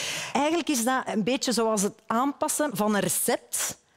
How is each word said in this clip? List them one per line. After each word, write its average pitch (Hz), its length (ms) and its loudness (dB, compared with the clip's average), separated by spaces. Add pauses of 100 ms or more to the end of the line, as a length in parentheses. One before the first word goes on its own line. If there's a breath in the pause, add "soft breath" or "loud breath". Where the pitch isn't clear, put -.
(340 loud breath)
Eigenlijk 302 360 2
is 254 140 0
dat 254 240 0
een 208 160 0
beetje 240 280 0
zoals 220 300 2
het 196 120 0 (140)
aanpassen 285 680 0
van 214 220 2
een 202 60 2
recept - 760 -2 (200)